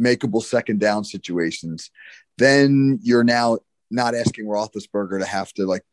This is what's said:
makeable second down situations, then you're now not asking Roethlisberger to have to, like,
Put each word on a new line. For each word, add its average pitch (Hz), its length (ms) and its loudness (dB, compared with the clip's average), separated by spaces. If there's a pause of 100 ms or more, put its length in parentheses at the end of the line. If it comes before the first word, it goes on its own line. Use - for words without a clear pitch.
makeable 117 420 0
second 113 380 -2
down 104 240 0
situations, 82 840 -6 (480)
then 139 640 4
you're 120 220 4
now 120 340 2 (340)
not 117 220 0
asking 110 320 -4
Roethlisberger 101 720 -6
to 92 80 -4
have 98 280 -8
to, 98 120 -2
like, 92 160 -2 (100)